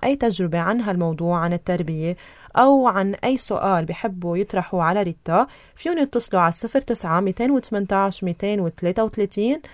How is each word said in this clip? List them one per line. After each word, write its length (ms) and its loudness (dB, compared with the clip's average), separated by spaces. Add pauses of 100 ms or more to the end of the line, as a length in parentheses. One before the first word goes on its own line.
أي 120 2
تجربة 420 0
عن 220 0
هالموضوع، 580 0
عن 140 0
التربية 640 -4 (400)
أو 300 6
عن 280 2
أي 220 -2
سؤال 480 0
بحبوا 520 -4
يطرحوا 460 -2
على 200 2
ريتا، 440 0 (280)
فيون 240 -4
يتصلوا 440 0
على 100 4
صفر 280 -2
تسعة 400 0
ميتين 300 0
وثمانتاش 760 0
ميتين 360 -2
وتلاتة 440 -2
وتلاتين 560 -2 (140)